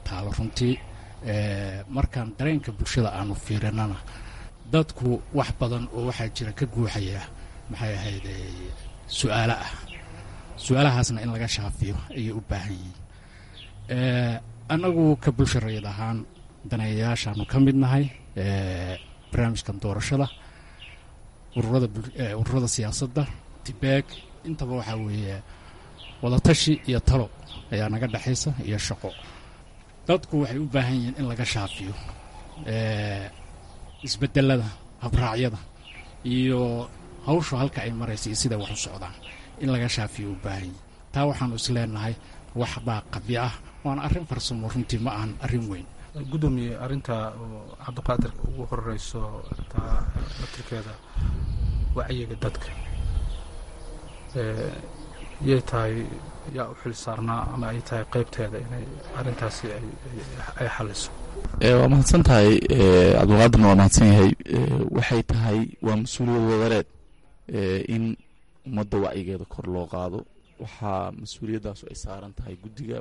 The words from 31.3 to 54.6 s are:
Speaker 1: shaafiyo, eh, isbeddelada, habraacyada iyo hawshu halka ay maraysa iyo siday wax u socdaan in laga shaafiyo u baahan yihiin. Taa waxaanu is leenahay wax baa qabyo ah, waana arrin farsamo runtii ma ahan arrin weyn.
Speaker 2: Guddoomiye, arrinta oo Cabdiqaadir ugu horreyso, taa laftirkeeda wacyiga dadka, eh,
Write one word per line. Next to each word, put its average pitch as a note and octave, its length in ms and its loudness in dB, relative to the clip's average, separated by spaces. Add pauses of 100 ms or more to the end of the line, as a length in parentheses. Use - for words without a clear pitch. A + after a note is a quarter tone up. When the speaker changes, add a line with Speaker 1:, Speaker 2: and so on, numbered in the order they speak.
Speaker 1:
shaafiyo, G2 480 -4 (720)
eh, G#2 640 -2 (760)
isbeddelada, C3+ 640 2 (340)
habraacyada A#2 560 2 (640)
iyo B2 640 2 (380)
hawshu D3+ 320 2
halka C3+ 240 -2
ay A2+ 100 -4
maraysa A2+ 380 -6
iyo A2 80 -4
siday A#2 200 0
wax G2+ 140 -6
u G#2+ 40 -6
socdaan F#2+ 400 -8 (460)
in C3+ 120 0
laga A#2+ 160 0
shaafiyo G#2 420 -4
u F#2 120 -8
baahan G2 180 -6
yihiin. F2+ 160 -10 (340)
Taa C#3+ 140 0
waxaanu B2+ 300 -2
is - 140 -4
leenahay A2+ 460 -2 (400)
wax A#2 180 -2 (120)
baa A2 160 -2 (120)
qabyo A#2 280 -2
ah, B2 120 -2 (300)
waana C#3+ 220 -2
arrin E3 200 0
farsamo A2+ 440 -6
runtii A#2 320 -2
ma A#2+ 100 -2
ahan G#2+ 200 -4 (100)
arrin A#2 280 0
weyn. F2+ 180 -10 (440)
Speaker 2:
Guddoomiye, C3 460 0
arrinta A#2+ 640 -6
oo G#2+ 340 -12 (100)
Cabdiqaadir B2 460 0 (160)
ugu C3 240 -4
horreyso, A#2 500 -4 (520)
taa A2 320 2 (340)
laftirkeeda A2+ 540 -8 (1040)
wacyiga A#2+ 440 -4
dadka, - 280 -4 (1700)
eh, A2 380 -4 (680)